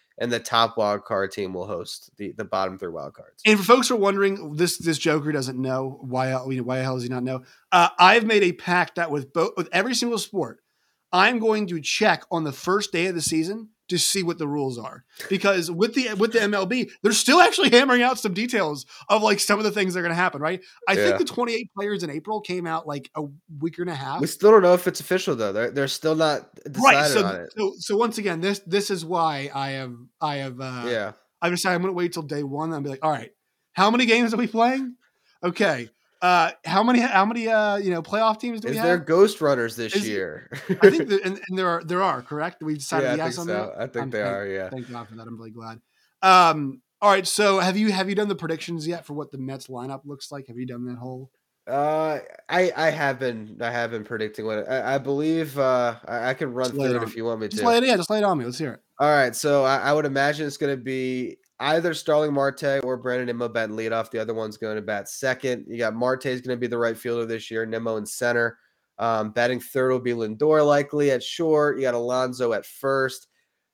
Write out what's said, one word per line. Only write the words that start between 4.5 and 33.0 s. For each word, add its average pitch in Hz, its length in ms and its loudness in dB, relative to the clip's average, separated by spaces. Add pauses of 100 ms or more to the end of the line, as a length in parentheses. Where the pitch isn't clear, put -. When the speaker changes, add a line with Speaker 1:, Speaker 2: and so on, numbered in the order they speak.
Speaker 2:
this, 170 220 0
this 165 220 -2
joker 151 320 0
doesn't 131 280 -4
know 131 420 -4
why, 131 280 -2 (160)
you 135 120 -4
know, 123 60 -4
why 127 140 -2
the 131 60 -2
hell 131 120 -2
does 123 80 -6
he 123 60 -8
not 127 140 -6
know? 127 180 -4 (300)
Uh, 175 180 6 (100)
I've 202 240 8
made 214 200 4
a 180 100 4
pact 175 420 -2
that 170 160 -2
with 143 220 -6
both, 170 240 0
with 170 140 -4
every 226 240 0
single 240 240 -2
sport, 147 400 -6 (520)
I'm 214 280 4
going 214 280 2
to 175 140 -6
check 185 500 2
on 165 120 0
the 147 80 -2
first 196 400 -2
day 175 160 0
of 185 80 -4
the 165 60 -4
season 180 480 -2 (200)
to 180 80 0
see 185 260 0
what 170 140 -2
the 156 100 -4
rules 139 320 -4
are. - 240 -14 (260)
Because 190 400 2
with 196 240 0
the, 240 200 -2
with 214 180 2
the 226 100 4
M 208 120 2
L 190 120 0
B, 226 240 -2 (120)
they're 220 100 4
still 277 300 6
actually - 280 4
hammering 247 320 6
out 247 160 2
some 202 160 -4
details 190 520 -2 (240)
of, 214 120 4
like, 208 180 2
some 208 200 2
of 214 60 0
the 202 60 0
things 185 220 0
that 185 60 -4
are 175 40 -2
gonna 170 120 -2
happen, 175 260 0
right? 175 200 -4 (260)
I 190 80 4
think 202 160 4
Speaker 1:
Yeah. 190 60 2
Speaker 2:
the 330 80 0
twenty-eight 233 520 -4
players 202 240 -4
in 170 80 -4
April 196 320 -6
came 180 240 -6
out, 165 220 -4
like, 143 280 -8
a 156 80 -6 (360)
week 160 200 -4
and 175 100 -4
a 160 60 -4
half. 135 260 -4
Speaker 1:
We 170 60 2
still 208 240 6
don't 214 100 10
know 180 120 8
if 180 140 2
it's 156 140 -2
official, 180 340 -2
though. 107 160 -2
They're, 110 200 -2
they're 139 160 -2
still 156 280 -2
not 156 340 0 (320)
Speaker 2:
Right, 247 220 6
Speaker 1:
decided 147 100 2
Speaker 2:
so, 214 120 4
Speaker 1:
on - 100 -2
it. - 220 -10
Speaker 2:
so, 202 200 -2
so 202 200 -2
once 226 200 0
again, 185 240 -4
this, 196 180 0
this 202 300 -2
is 180 160 -4
why 160 480 -2
I 139 180 -4
have, 135 220 -8 (280)
I 151 160 -2
have, 131 240 -8
uh, 127 260 -8
Speaker 1:
Yeah. 107 240 -4 (300)
Speaker 2:
I've 170 100 0
decided 180 240 0
I'm 175 60 0
gonna 190 120 -2
wait 175 200 -2
till 165 100 -8
day 147 200 -6
one, 143 280 -6
and 143 140 -6
be 143 40 -6
like, 135 140 -8